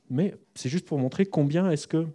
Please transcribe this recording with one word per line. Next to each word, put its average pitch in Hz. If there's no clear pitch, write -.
Mais 156
c'est -
juste 175
pour 147
montrer 131
combien 170
est-ce 147
que 160